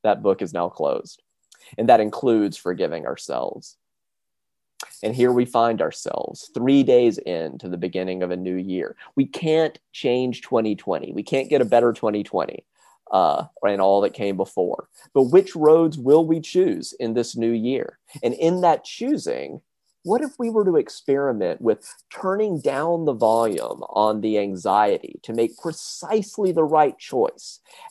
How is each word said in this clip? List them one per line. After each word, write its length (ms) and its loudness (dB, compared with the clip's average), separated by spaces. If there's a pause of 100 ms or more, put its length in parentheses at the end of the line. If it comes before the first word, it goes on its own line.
that 200 0
book 180 2
is 140 -6
now 160 -2
closed. 520 -6 (540)
And 140 2
that 100 8
includes 560 0
forgiving 500 -6
ourselves. 720 -8 (1300)
And 100 -4
here 160 4
we 140 2
find 360 0
ourselves 720 -8
three 280 4
days 360 4
into 500 -8
the 80 -8
beginning 460 -4
of 100 -2
a 40 -6
new 200 -6
year. 400 -6 (180)
We 120 2
can't 520 -2 (140)
change 500 -2
twenty 320 0
twenty. 380 -6
We 100 -8
can't 260 -4
get 120 2
a 60 2
better 260 4
twenty 320 -2
twenty, 400 -6 (480)
uh, 320 2 (180)
and 180 2
all 200 4
that 140 0
came 220 -4
before. 520 -4 (260)
But 160 4
which 240 6
roads 440 4
will 280 6
we 140 2
choose 540 -2
in 200 -4
this 220 -2
new 160 0
year? 460 -4 (260)
And 100 0
in 280 0
that 220 2
choosing, 760 -6 (440)
what 160 0
if 160 -8
we 140 -4
were 140 2
to 120 2
experiment 840 -2
with 320 -2 (160)
turning 480 -4
down 460 -2
the 80 0
volume 760 0
on 320 0
the 160 0
anxiety 840 0
to 100 -12
make 240 -2
precisely 960 -4
the 140 2
right 340 2
choice, 640 -6 (300)